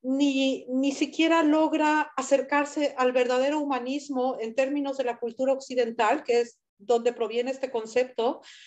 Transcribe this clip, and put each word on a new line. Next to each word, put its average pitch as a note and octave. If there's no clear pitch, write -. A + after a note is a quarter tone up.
ni, C4+
ni C4
siquiera D#4+
logra D4+
acercarse C#4
al B3+
verdadero B3+
humanismo C4
en A3+
términos C4+
de C4+
la A#3
cultura C4
occidental, B3
que A#3+
es -
donde A#3+
proviene A#3+
este C4
concepto, A#3+